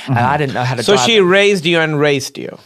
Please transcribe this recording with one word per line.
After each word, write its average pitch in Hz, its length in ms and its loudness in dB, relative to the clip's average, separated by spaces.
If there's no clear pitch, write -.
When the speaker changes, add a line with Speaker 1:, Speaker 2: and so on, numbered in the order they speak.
Speaker 1:
Uh, 135 60 -2
Speaker 2:
Mm-hmm. 123 40 0
Speaker 1:
I 131 180 0
didn't 143 180 -4
know 123 100 -4
how 127 100 -4
to 120 80 -6
Speaker 3:
So 196 140 2
Speaker 1:
drive 123 100 2
Speaker 3:
she 226 120 2
Speaker 1:
it. - 40 4
Speaker 3:
raised 196 420 2
you 170 140 2
and 156 200 0
raced 143 400 -2
you? - 280 -12